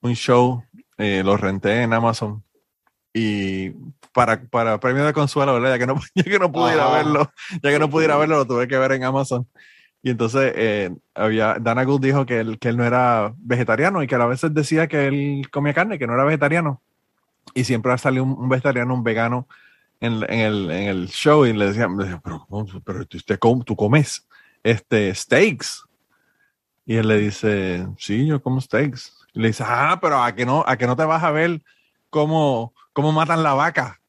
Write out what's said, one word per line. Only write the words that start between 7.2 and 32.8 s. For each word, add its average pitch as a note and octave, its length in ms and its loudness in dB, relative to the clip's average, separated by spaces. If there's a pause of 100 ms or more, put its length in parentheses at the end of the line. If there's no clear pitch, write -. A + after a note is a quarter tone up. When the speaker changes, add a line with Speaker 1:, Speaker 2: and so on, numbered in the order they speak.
Speaker 1:
ya C#3+ 80 2
que D3 80 2
no D3+ 120 2
pude D#3+ 140 2
ir D3+ 60 2
a D3 40 2
Speaker 2:
Ujú. D3 60 2
Speaker 1:
verlo, D#3 160 2
lo C3+ 100 2
tuve A#2+ 220 -2
que C3 100 0
ver C3 140 2
en C3 120 -2
Amazon. C3 420 -2 (560)
Y C3 80 -2
entonces, A#2+ 440 0
eh, G2+ 400 0 (200)
había, A2 460 0
Dana A#2 240 0
Gould C3+ 180 0
dijo C3+ 240 2
que B2 140 -2
él, A2 180 -6
que A#2+ 100 -4
él A#2 80 0
no B2 80 0
era A#2+ 540 2
vegetariano B2 640 0
y C3 40 -2
que B2 80 -2
a A#2+ 120 2
veces B2+ 280 -2
decía D#3 320 0
que D3 220 0
él C#3 420 -2
comía C#3+ 240 -2
carne, F#3 240 -2
que C3 80 -4
no A#2+ 80 -2
era C3 100 2
vegetariano. D3+ 580 0 (720)
Y B2+ 100 -2
siempre B2 340 0
salió C3 240 0
un, C3 100 0
un B2 160 -4
vegetariano, B2+ 460 0
un B2 80 -2
vegano A#2 460 -2 (520)
en, A2+ 240 -2
en A2+ 160 -2
el, G#2 300 0
en F#2+ 180 -2
el F#2 200 -4
show D3 380 4
y A#2 80 2
le G#2 140 2
decía, G#2 200 0
le F#2+ 160 -2
decía, F2+ 180 -8
"Pero, E2 260 -12
¿cómo? G#2 180 -8 (180)
Pero F2+ 220 -10
tú, - 100 -18
usted F#2+ 220 -4
com-, A#2+ 260 2
tú A2 120 -4
comes, C3 500 2 (360)
este, G#2 520 0
steaks." - 680 0 (1000)
Y A2+ 120 -2
él A2 120 2
le A2 100 6
dice, G2+ 680 -2 (120)
"Sí, A#2 280 -2
yo D3+ 160 0
como C3 180 -2
steaks." C3 560 -4 (160)
Y A2+ 80 -6
le A2+ 80 2
dice, A2 180 -2
"Ah, C3+ 340 0
pero C#3+ 220 0
¿a G2 120 -2
que A#2+ 120 -4
no, C#3+ 200 0
a B2+ 100 0
que B2 100 -2
no B2 100 0
te D#3+ 80 0
vas D#3 200 0
a D#3+ 60 2
ver D#3+ 320 0 (480)
cómo, D3+ 640 0 (180)